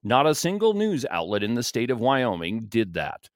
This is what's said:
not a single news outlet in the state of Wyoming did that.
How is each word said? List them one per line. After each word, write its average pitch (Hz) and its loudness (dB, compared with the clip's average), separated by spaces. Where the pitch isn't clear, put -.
not 123 4
a 156 4
single 208 0
news 202 0
outlet 90 -2
in 107 0
the 120 -2
state 120 -2
of 120 -2
Wyoming 113 0
did 101 -2
that. 76 -6